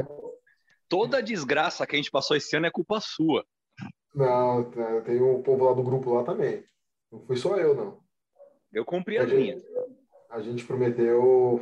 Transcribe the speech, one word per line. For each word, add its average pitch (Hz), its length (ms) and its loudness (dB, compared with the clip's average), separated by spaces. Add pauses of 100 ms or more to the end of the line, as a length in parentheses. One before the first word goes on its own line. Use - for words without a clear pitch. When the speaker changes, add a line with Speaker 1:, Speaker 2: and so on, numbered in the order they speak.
(880)
Speaker 1:
Toda 233 280 0
a 254 40 0
desgraça 160 640 -2
que - 80 -4
a - 20 2
gente 143 140 -4
passou 143 240 0
esse 143 220 -2
ano 165 80 0
é 165 60 -2
culpa 208 300 -4
sua. 156 440 -2 (680)
Speaker 2:
Não, 123 560 2
tá, 113 320 -2
tem 120 200 0
o 127 220 2
povo 131 220 2
lá 127 80 6
do 127 100 -2
grupo 127 300 -2
lá 123 120 2
também. 135 380 -4 (480)
Não 113 140 -18
fui 127 120 -4
só 180 200 -2
eu, 156 180 4
não. 104 260 -10 (720)
Speaker 1:
Eu 110 140 -4
cumpri 185 320 -4
Speaker 2:
A 254 60 2
Speaker 1:
as - 60 0
Speaker 2:
gente, - 120 4
Speaker 1:
minhas. - 220 -4 (640)
Speaker 2:
a 117 120 -10
gente 120 240 -8
prometeu 123 960 4